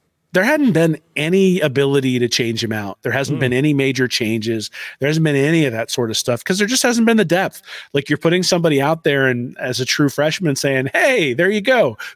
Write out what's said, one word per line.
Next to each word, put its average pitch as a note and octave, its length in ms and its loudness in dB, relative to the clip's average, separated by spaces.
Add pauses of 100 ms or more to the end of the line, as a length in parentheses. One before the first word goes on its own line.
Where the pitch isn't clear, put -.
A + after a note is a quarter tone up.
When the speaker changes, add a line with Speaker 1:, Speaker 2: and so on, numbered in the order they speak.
(320)
Speaker 1:
There F3+ 100 2
hadn't C#4 300 2
been D#3+ 260 2 (160)
any F3+ 460 2
ability C#3 580 0
to A#2+ 100 0
change A2+ 360 -2
him A2 80 -4
out. G#2 300 -8
There A#2 100 -4
hasn't C#3 260 -2
Speaker 2:
Mm. - 40 0
Speaker 1:
been B2+ 100 0
any C#3 220 2
major C3+ 340 0
changes. A2 640 -4 (260)
There C3 100 -2
hasn't D#3+ 140 0
been D3+ 140 2
any D#3 300 2
of B2 60 -2
that A2+ 160 -6
sort A#2 220 -4
of G#2+ 60 -4
stuff - 260 -2
'cause F#3+ 160 -2
there G#3 80 2
just B3+ 160 0
hasn't A#3 240 2
been A#3 100 4
the G#3+ 80 4
depth. E3+ 380 -2 (300)
Like, C#3+ 180 -2
you're D3 80 2
putting F3 240 2
somebody E3 380 2
out D#3+ 240 0
there C#3 240 2
and B2 320 -4
as B2+ 180 -4
a C3 60 -4
true C#3+ 240 2
freshman D3+ 480 -2
saying, C3+ 360 0
"Hey, A#3 400 2
there E3+ 180 2
you G#3+ 100 0
go, G3+ 360 2 (200)